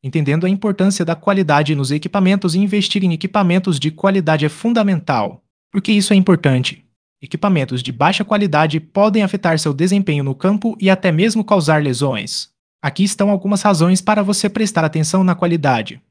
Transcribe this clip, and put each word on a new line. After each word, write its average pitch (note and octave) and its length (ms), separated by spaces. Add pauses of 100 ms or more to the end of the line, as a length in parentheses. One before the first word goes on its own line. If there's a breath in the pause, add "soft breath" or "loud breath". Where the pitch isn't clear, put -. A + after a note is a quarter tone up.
Entendendo D3 420
a F#3 40
importância G3 560
da E3 100
qualidade D#3 580
nos C#3 160
equipamentos F#3 640
e F3+ 60
investir G3+ 440
em F3+ 100
equipamentos F#3 640
de D3+ 120
qualidade D#3+ 540
é D3+ 40
fundamental. F3+ 920 (300)
Por G3+ 100
que A3 100
isso G#3 220
é - 20
importante? D#3 720 (360)
Equipamentos C#3+ 600
de C3 100
baixa C#3+ 320
qualidade D#3+ 560
podem G3+ 440
afetar F#3 340
seu D3+ 160
desempenho E3 500
no C3+ 120
campo G#3 440
e F#3+ 100
até F#3 220
mesmo G#3+ 320
causar D#3+ 380
lesões. B2+ 680 (320)
Aqui - 220
estão G3+ 260
algumas G3 320
razões F#3 400
para G#3+ 220
você G3 260
prestar G3 360
atenção D#3 360
na F3+ 140
qualidade. C#3+ 760